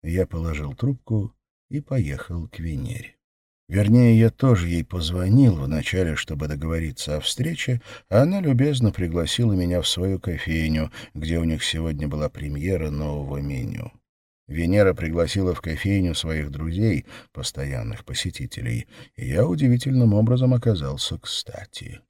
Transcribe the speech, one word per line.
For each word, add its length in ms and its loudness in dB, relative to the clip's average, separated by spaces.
Я 240 0
положил 480 -4
трубку 600 -2
и 120 -6
поехал 680 -4
к 100 -18
Венере. 580 -8
Вернее, 500 6
я 120 8
тоже 380 4
ей 160 0
позвонил 680 4
вначале, 640 -2
чтобы 320 -6
договориться 680 -4
о 40 -4
встрече, 600 -4
а 140 6
она 180 2
любезно 500 2
пригласила 600 0
меня 280 0
в 80 -2
свою 300 -2
кофейню, 720 -2
где 240 -4
у 60 0
них 180 -2
сегодня 460 -4
была 200 -4
премьера 600 -4
нового 480 -6
меню. 540 -8
Венера 400 4
пригласила 640 0
в 60 -8
кофейню 540 0
своих 360 -4
друзей, 560 0
постоянных 720 -8
посетителей, 840 -6
и 100 -8
я 200 2
удивительным 680 4
образом 380 4
оказался 680 0
кстати. 920 -12